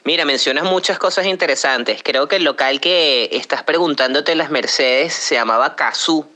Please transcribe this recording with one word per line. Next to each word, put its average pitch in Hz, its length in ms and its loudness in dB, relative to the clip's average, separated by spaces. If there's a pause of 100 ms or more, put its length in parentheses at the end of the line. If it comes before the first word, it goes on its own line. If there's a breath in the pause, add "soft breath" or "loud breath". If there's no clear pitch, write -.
Mira, 160 220 0
mencionas 143 400 0
muchas 185 340 0
cosas 185 260 0
interesantes. 135 800 0
Creo 135 240 0
que 170 80 0
el 185 80 0
local 139 360 0
que 151 520 2
estás - 320 -4
preguntándote 147 720 0
en 160 40 0
Las 151 140 -2
Mercedes 135 600 0
se - 220 -2
llamaba 117 400 2
Cazú. 151 600 -2